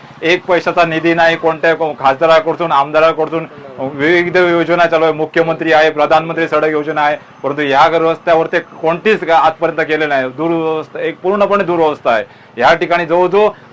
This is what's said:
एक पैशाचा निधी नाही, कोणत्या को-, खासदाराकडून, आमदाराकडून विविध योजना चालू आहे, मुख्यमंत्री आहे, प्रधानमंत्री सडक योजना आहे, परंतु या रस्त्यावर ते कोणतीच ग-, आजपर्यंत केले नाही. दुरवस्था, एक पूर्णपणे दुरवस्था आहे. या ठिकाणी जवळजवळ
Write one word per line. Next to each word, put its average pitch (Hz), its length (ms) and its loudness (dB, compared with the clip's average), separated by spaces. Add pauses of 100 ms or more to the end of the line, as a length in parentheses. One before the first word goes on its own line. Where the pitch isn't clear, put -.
(220)
एक 175 240 0
पैशाचा 170 400 0
निधी 165 280 0
नाही, 165 220 2
कोणत्या 160 400 0
को-, 151 240 -4
खासदाराकडून, 160 720 2
आमदाराकडून 156 760 0 (320)
विविध 160 580 0
योजना 170 480 2
चालू 165 180 2
आहे, 160 100 2
मुख्यमंत्री 160 580 -2
आहे, 156 180 4
प्रधानमंत्री 160 580 0
सडक 156 220 0
योजना 151 320 -4
आहे, 147 160 0 (260)
परंतु 143 180 -4
या 143 260 4
रस्त्यावर 165 600 0
ते 175 120 -2
कोणतीच 170 640 -2
ग-, 160 60 -2
आजपर्यंत 160 500 0
केले 151 280 -2
नाही. 131 220 -2
दुरवस्था, 160 720 -4
एक 160 200 -6
पूर्णपणे 202 440 0
दुरवस्था 160 480 0
आहे. 104 140 0 (320)
या 135 160 4
ठिकाणी 170 320 -2
जवळजवळ 180 440 2 (240)